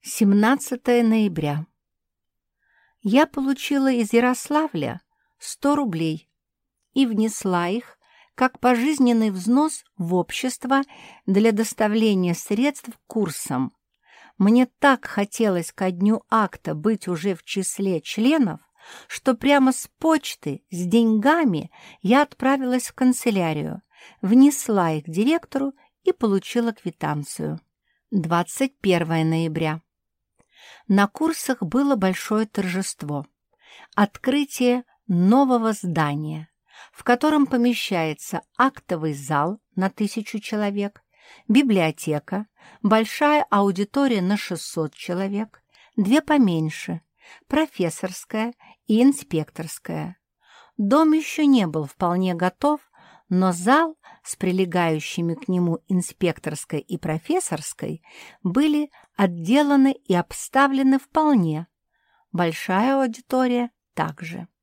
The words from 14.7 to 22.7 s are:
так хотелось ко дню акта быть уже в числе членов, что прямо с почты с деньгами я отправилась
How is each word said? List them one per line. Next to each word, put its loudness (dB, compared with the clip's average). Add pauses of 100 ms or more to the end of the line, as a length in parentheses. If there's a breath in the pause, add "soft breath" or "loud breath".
так 2
хотелось -2
ко -4
дню 0
акта -2
быть -2
уже -4
в -12
числе -4
членов, 0 (480 loud breath)
что -2
прямо 2
с -8 (100)
почты -2
с -6
деньгами 2 (300 loud breath)
я 4
отправилась -2